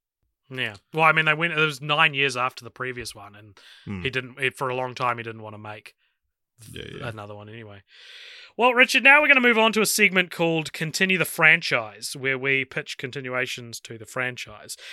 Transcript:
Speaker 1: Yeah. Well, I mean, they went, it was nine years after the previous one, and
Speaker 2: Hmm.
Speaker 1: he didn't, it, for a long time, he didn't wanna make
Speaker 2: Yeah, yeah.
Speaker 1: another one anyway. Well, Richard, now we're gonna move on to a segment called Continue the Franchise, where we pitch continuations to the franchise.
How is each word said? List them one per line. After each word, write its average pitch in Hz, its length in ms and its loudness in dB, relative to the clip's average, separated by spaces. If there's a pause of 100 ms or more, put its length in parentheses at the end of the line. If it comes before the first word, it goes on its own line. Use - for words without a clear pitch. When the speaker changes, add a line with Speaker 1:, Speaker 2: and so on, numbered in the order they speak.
(500)
Speaker 1:
Yeah. 120 260 -6 (160)
Well, 156 120 0
I 156 80 8
mean, 156 140 6
they 151 100 2
went, 165 180 -2
it 156 60 -2
was 147 220 0
nine 151 340 2
years 135 200 0
after 123 280 -4
the 113 80 -16
previous 123 420 -10
one, 101 220 -20
and 104 240 -20 (260)
Speaker 2:
Hmm. 98 160 -8
Speaker 1:
he 135 80 -2
didn't, 127 300 -6
it, 131 180 -2
for 131 120 -2
a 123 60 -4
long 127 200 -6
time, 120 220 -2
he 117 60 -8
didn't 113 200 -12
wanna 107 160 -16
make 107 340 -16 (800)
Speaker 2:
Yeah, - 120 -14 (160)
yeah. 123 100 -10
Speaker 1:
another 104 260 -14
one 104 120 -18
anyway. 107 360 -18 (720)
Well, 240 160 6
Richard, 247 300 4
now 285 180 8
we're 302 60 2
gonna 262 120 6
move 240 200 4
on 220 140 4
to 214 80 2
a 196 40 2
segment 185 460 2
called 165 420 0
Continue 180 460 -2
the 151 60 0
Franchise, 135 920 2
where 131 240 -4
we 135 260 0
pitch - 320 -10
continuations 127 840 -8
to 113 180 -14
the 110 80 -18
franchise. 123 680 -8 (160)